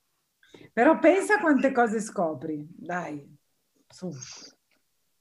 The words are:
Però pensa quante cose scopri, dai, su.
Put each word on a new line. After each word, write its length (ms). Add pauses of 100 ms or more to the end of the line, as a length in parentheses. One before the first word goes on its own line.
(720)
Però 280
pensa 400
quante 320
cose 300
scopri, 680
dai, 540 (640)
su. 240 (1080)